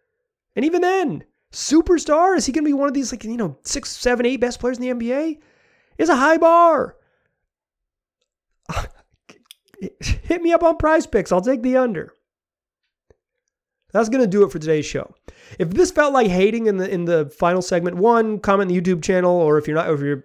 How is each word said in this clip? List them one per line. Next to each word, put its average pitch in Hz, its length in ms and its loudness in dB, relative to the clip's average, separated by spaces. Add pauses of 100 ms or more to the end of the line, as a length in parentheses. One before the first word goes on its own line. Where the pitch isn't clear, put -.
(540)
And 220 100 0
even 339 160 0
then, 359 440 0 (280)
superstar? 339 840 2
Is 247 100 -2
he 262 60 -2
gonna 302 140 0
be 294 60 2
one 277 140 0
of 277 80 -2
these, 277 160 -4
like, 233 140 -12
you 226 120 -8
know, 180 280 -6
six, - 260 -8
seven, 247 360 0
eight 247 140 -2
best 240 200 -4
players 247 160 -4
in 247 60 -8
the 254 80 -4
N 247 80 -6
B 233 140 -4
A? 302 280 -4 (560)
It's 320 140 0
a 311 40 4
high 302 240 4
bar. 330 580 4 (1700)
<laughs> - 80 -10 (1200)
Hit - 400 -4
me 339 120 0
up 330 100 2
on 330 140 2
Prize 311 320 0
Picks. - 240 -2
I'll 185 80 2
take 233 220 -2
the 254 160 0
under. 226 360 -4 (1800)
That's 220 200 0
gonna 254 160 2
do 202 160 2
it 190 100 0
for 175 60 -6
today's 156 260 -2
show. - 300 -10 (440)
If 170 120 -2
this 349 200 2
felt 294 220 0
like 254 140 4
hating 208 400 0
in 208 100 0
the, 185 140 -4
in 175 160 -4
the 160 240 0
final 180 320 0
segment, 175 340 -2
one, 220 420 2
comment 196 320 0
in 180 60 0
the - 60 2
YouTube 175 200 -2
channel, 180 320 2
or 156 220 4
if 147 100 0
you're 156 100 -4
not, 165 120 -2
if 151 120 0
you're 143 160 -2
an 135 80 -10